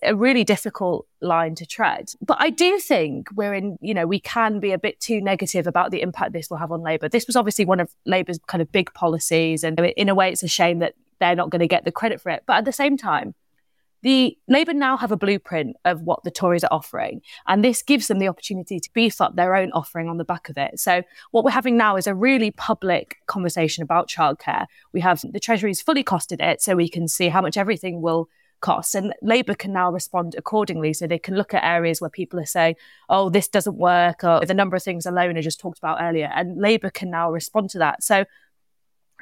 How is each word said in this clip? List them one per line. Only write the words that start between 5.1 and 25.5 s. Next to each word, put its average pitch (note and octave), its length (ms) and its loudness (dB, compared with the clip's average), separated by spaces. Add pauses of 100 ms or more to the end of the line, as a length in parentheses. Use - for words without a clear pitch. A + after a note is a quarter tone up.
negative F#3+ 460 -2
about F3 240 2
the F3 140 -2
impact F3 300 -4
this E3 180 -8
will E3+ 60 -8
have D#3+ 140 -6
on E3+ 120 -6
Labour. D#3+ 260 -2
This A3+ 160 0
was A#3+ 100 -2
obviously G#3+ 300 2
one F3+ 140 2
of E3+ 100 0 (160)
Labour's F3+ 400 0
kind F3 160 -2
of D#3 100 -2
big F#3+ 220 0
policies. D#3+ 680 0
And D#3+ 160 -2
in F#3 300 2
a G3 40 4
way, F#3+ 160 4
it's - 140 -6
a F3+ 40 -4
shame F3 300 2
that E3+ 160 0 (260)
they're F3 160 4
not E3+ 140 -2
gonna E3+ 160 2
get E3 200 2
the F3 60 -2
credit A3 300 -4
for F#3 80 -6
it. D#3 160 -4
But - 120 2
at A3+ 80 2
the C4+ 60 -2
same C#4+ 260 0
time, F3 360 -2 (680)
the B3+ 320 4 (120)
Labour D#4 260 4
now C4+ 240 0
have A3 140 -2
a G#3+ 40 0
blueprint F3 600 -2 (100)
of F3 160 0
what E3 220 -2
the F3 80 -6
Tories F3 320 2
are - 100 2
offering, - 480 -6 (240)
and G3 180 4
this B3 200 2
gives C#4 240 2
them G3+ 100 0
the F#3+ 100 2
opportunity F#3 520 -6
to - 140 -12
beef A3+ 280 2
up - 140 0
their F3+ 180 2
own F#3+ 200 0
offering E3 360 -6
on E3+ 80 -6
the E3+ 80 -4
back - 240 -6
of C#3+ 80 -10
it. - 220 -4
So F3+ 240 2 (260)
what A3+ 160 2
we're C4 60 4
having A#3+ 260 2
now G#3+ 200 4
is F#3 100 -2
a G3+ 80 0
really A3+ 340 2
public - 680 -2 (100)
conversation E3 560 -2
about E3+ 260 0
childcare. - 560 -2 (260)
We F#3+ 100 -2
have F3 200 2
the - 180 -8
Treasury's G#3 440 -2